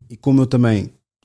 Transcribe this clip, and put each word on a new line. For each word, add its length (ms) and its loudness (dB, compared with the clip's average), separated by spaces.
e 60 -20
como 260 0
eu 60 0
também 460 -2